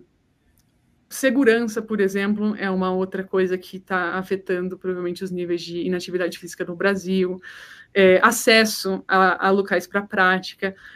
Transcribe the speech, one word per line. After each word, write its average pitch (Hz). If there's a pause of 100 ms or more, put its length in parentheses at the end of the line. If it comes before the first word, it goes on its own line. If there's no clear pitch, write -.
(1080)
segurança, 233
por 214
exemplo, 202
é 196
uma 185
outra 185
coisa 190
que 185
tá 180
afetando 185
provavelmente 180
os 190
níveis 175
de 170
inatividade 180
física 175
no 175
Brasil, 185 (520)
é, 185
acesso 220
a, 185
a 190
locais 196
pra 202
prática. 190 (200)